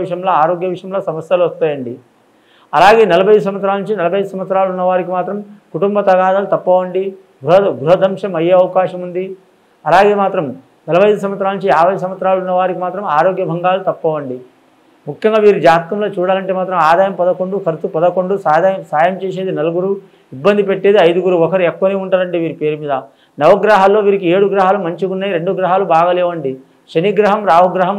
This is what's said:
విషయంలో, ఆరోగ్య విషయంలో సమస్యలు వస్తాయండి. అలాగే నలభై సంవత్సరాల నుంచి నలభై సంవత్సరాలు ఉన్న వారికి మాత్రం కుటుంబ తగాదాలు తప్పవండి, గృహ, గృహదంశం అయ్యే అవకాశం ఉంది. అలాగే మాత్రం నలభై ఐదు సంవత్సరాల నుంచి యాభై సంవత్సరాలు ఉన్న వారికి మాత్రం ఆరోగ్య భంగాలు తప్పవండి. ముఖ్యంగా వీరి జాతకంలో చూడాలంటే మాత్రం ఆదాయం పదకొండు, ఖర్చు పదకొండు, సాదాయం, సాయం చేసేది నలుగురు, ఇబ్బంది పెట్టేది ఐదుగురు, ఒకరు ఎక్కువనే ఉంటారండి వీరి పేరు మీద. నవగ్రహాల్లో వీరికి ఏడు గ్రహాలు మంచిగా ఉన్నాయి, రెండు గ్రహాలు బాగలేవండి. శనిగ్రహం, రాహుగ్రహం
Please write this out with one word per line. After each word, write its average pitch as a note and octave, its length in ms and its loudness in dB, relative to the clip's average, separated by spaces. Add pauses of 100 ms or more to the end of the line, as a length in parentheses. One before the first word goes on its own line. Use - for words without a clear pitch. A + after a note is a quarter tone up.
విషయంలో, F3+ 280 -4 (100)
ఆరోగ్య F3 340 -2
విషయంలో F#3+ 320 -8
సమస్యలు E3 400 -2
వస్తాయండి. C#3+ 460 -4 (840)
అలాగే G#3 340 6
నలభై F#3+ 240 4 (100)
సంవత్సరాల G3 360 -4
నుంచి G3 180 -6
నలభై F3 200 0 (120)
సంవత్సరాలు F#3+ 420 -2
ఉన్న F#3 160 -6
వారికి F3+ 280 -2
మాత్రం G3 200 -4 (380)
కుటుంబ G3+ 340 -2
తగాదాలు F#3+ 460 2
తప్పవండి, F#3 480 0 (420)
గృహ, D#3 100 2 (260)
గృహదంశం F#3 580 0
అయ్యే E3+ 200 2
అవకాశం F3+ 480 0
ఉంది. F3+ 180 -8 (640)
అలాగే G3 240 6 (100)
మాత్రం F#3+ 220 -2 (440)
నలభై F3 240 4
ఐదు F#3+ 120 -2
సంవత్సరాల G3 320 -4
నుంచి F#3 180 -2
యాభై F3 280 2
సంవత్సరాలు F#3 400 -2
ఉన్న F#3 160 -4
వారికి F#3 260 -2
మాత్రం F#3 200 -8 (140)
ఆరోగ్య F3+ 320 2
భంగాలు F3+ 380 0
తప్పవండి. D3 480 -4 (720)
ముఖ్యంగా G#3+ 360 0
వీరి F#3+ 240 4
జాతకంలో F3+ 480 0
చూడాలంటే F#3 420 -2
మాత్రం F#3 180 -4 (120)
ఆదాయం F#3+ 320 2
పదకొండు, F#3 460 -2
ఖర్చు D#3+ 280 -4
పదకొండు, F3+ 420 0 (100)
సాదాయం, F3 360 0 (100)
సాయం E3+ 300 0
చేసేది F#3 380 -6
నలుగురు, E3+ 300 -2 (460)
ఇబ్బంది G3 340 0
పెట్టేది G3 360 2
ఐదుగురు, F3 400 2
ఒకరు F3+ 240 0
ఎక్కువనే F#3+ 340 -2
ఉంటారండి F3+ 400 -2
వీరి C#3+ 200 -6
పేరు D3+ 180 -2
మీద. C#3+ 100 -6 (520)
నవగ్రహాల్లో G3+ 640 4
వీరికి F#3+ 260 0
ఏడు G3 220 2
గ్రహాలు G3 320 2
మంచిగా F3+ 300 -6
ఉన్నాయి, G3 200 -4
రెండు F3+ 240 -4
గ్రహాలు F#3 320 0
బాగలేవండి. E3+ 600 0 (380)
శనిగ్రహం, G3+ 500 0 (100)
రాహుగ్రహం F3+ 460 2